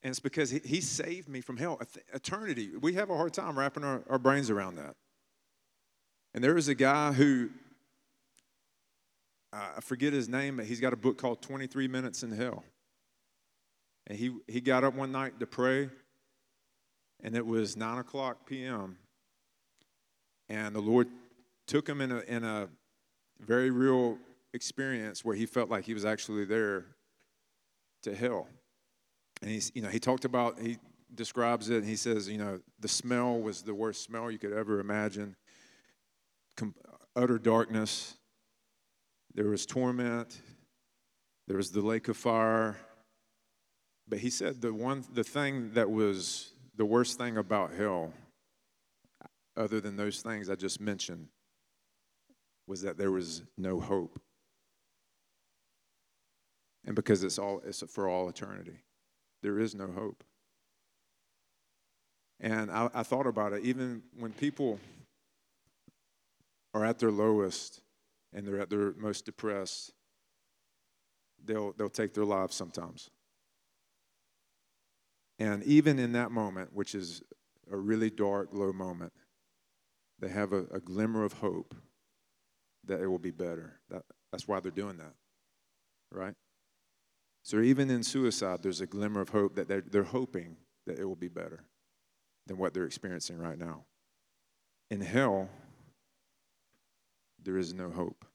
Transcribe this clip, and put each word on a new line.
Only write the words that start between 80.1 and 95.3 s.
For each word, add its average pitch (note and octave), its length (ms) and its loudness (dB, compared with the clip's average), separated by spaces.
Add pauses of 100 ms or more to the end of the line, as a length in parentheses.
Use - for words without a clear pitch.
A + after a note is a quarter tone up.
they G2 80 -4
have G2 260 0
a, F#2+ 180 2
a F#2+ 80 -4
glimmer G#2+ 420 0
of G#2 120 0
hope F2 400 -4 (1120)
that F#2+ 160 -2
it F#2+ 40 -2
will F#2 120 0
be F2 120 -6
better. E2 480 -8 (120)
That, F#2 140 -10 (280)
that's - 160 -10
why G2 120 2
they're F2+ 100 -6
doing G2 260 -6
that, D#2 180 -16 (960)
right? F#2 240 -6 (1080)
So - 180 2
even C3 300 6
in A#2+ 120 2
suicide, G#2 600 0
there's F#2 180 -2
a F#2 60 -4
glimmer G#2 340 -2
of F#2 80 -2
hope G2+ 280 4
that G2 120 -2
they're, G2 140 0
they're G#2 200 2
hoping F#2+ 540 -4 (300)
that D#2+ 120 -6
it F2 60 -4
will F#2+ 100 -4
be F2 140 -8
better E2+ 320 -12 (840)
than F#2+ 100 -8
what F#2 160 0
they're F2+ 140 0
experiencing F2 520 -8
right E2 200 -6
now. E2 260 -10 (1080)
In G2+ 120 -4
hell, G2 480 2 (1900)